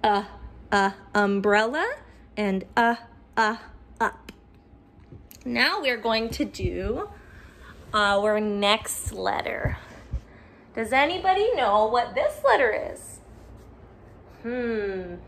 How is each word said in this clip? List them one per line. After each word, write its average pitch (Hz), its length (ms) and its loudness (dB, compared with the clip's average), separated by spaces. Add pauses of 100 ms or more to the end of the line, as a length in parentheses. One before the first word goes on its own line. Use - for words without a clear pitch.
Uh, 208 220 2 (480)
uh, 196 180 4 (240)
umbrella 208 720 2 (480)
and 190 280 -2 (120)
uh, 233 200 4 (400)
uh, 220 220 2 (420)
up. - 320 -4 (1120)
Now 254 360 0
we're 247 200 -2
going 226 300 -2
to 285 140 -4
do 196 680 -6 (840)
our 208 460 2
next 208 720 -2
letter. - 640 -4 (1000)
Does 226 180 -4
anybody 370 600 2
know 214 320 4
what 233 300 0
this 302 260 0
letter 247 300 4
is? - 480 -10 (1200)
Hmm. 208 760 -6 (120)